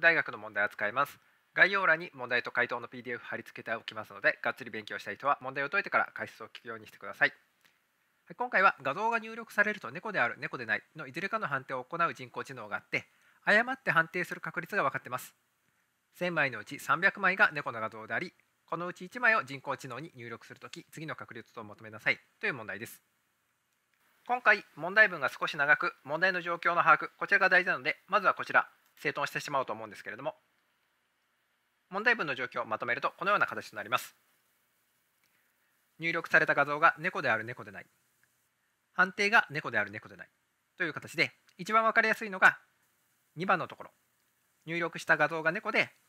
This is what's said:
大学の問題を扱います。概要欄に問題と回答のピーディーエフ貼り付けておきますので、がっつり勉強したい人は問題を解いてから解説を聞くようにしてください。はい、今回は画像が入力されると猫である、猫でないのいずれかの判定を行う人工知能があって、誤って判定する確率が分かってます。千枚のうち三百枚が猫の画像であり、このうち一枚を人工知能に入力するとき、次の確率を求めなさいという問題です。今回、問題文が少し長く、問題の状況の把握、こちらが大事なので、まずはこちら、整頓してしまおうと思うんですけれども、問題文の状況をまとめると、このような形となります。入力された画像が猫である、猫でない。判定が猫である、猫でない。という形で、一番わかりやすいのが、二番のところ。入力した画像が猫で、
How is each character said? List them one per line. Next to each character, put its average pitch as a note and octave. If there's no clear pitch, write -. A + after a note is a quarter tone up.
大 E3
学 C#3
の A#2+
問 G#2+
題 G2+
を -
扱 G#2
い G#2
ま C3+
す。 -
概 F3
要 G3
欄 D#3+
に F3
問 B2
題 A#2+
と A#2+
回 B2
答 A#2+
の A#2
ピ B2+
ー -
デ B2
ィ -
ー -
エ -
フ -
貼 A2+
り A2+
付 -
け -
て A2+
お A2
き -
ま G#2+
す -
の G2+
で、 -
が A#2+
っ -
つ C3+
り A#2+
勉 G#2
強 G2+
し -
た G#2
い G2
人 C3
は C#3+
問 C3
題 C#3
を C#3
解 D4
い -
て -
か A#2
ら -
解 A2
説 -
を G#2+
聞 -
く -
よ A2+
う A2
に G#2
し -
て -
く -
だ G2+
さ D3
い。 C#3+
は -
い、 E3+
今 B3
回 G3+
は G3
画 C3+
像 G#3
が A3+
入 A3+
力 A3+
さ G#3
れ G#3+
る G3+
と A2+
猫 F#3
で F3
あ A#2+
る、 A2
猫 D3+
で B2+
な G#2+
い G#2
の D#3
い C3+
ず E3
れ G3
か A3
の G3
判 C#3
定 -
を B2+
行 E3+
う E3
人 B2
工 B2
知 C#3
能 A2+
が G#2
あ -
っ -
て、 -
誤 A#3
っ -
て F#3
判 D#3+
定 F3+
す F3
る F3+
確 E3+
率 -
が G3
分 -
か C#3
っ -
て -
ま B2+
す。 -
千 F3
枚 C#3+
の A2+
う G#2+
ち C#3
三 D3
百 G3
枚 F#3+
が G3+
猫 C#3+
の A2+
画 A2
像 A2
で A#2
あ A2+
り、 -
こ E3
の F3
う F3+
ち F#3
一 B3
枚 A3+
を F3
人 C3+
工 C3+
知 -
能 B2
に D#3
入 A#2
力 A#2
す -
る A#2
と A#2+
き、 -
次 D#3
の -
確 -
率 A2+
を A2
求 G#2
め A2
な G#2+
さ C#3+
い -
と A3
い G3
う -
問 A2
題 G2
で A2+
す。 -
今 B3
回、 G#3
問 E3
題 G#3+
文 F3
が B2+
少 -
し D#3+
長 C#3+
く、 -
問 D3
題 F#3
の F3+
状 E3+
況 F3
の E3
把 D3+
握、 D#3+
こ E3+
ち -
ら G3
が F#3
大 F3+
事 F#3
な E3+
の B2
で、 D3+
ま G3
ず F#3
は C#3+
こ B2
ち -
ら、 B2
整 D3
頓 -
し -
て D3
し -
ま C#3
お B2+
う -
と A2+
思 A2+
う A2
ん -
で G#2
す -
け G2
れ G#2
ど C3
も、 D3+
問 G3
題 A#3+
文 G3+
の C#3
状 B2+
況 B2
を A2+
ま A2
と B2+
め A#2+
る C3+
と、 -
こ E3+
の G3
よ G3+
う -
な C#3
形 A2
と -
な G#2
り G#2+
ま B2
す。 -
入 E3
力 E3
さ D#3+
れ D#3
た D3+
画 C#3+
像 D3
が E3
猫 F3+
で C3+
あ A2
る、 A2
猫 A#2
で G#2
な F2+
い。 -
判 F#3
定 G3+
が A3
猫 C#3+
で A2+
あ G#2
る、 G2+
猫 G#2+
で G2+
な E2+
い。 -
と F3+
い E3
う C#3+
形 -
で、 C#3+
一 F#3
番 A3+
わ A3
か A3+
り A3
や G#3+
す -
い G#3
の F#3+
が、 F#3+
二 D#3+
番 F#3+
の C3
と -
こ -
ろ。 -
入 E3
力 E3
し -
た D#3+
画 D3+
像 D#3+
が D#3+
猫 G#3+
で、 F3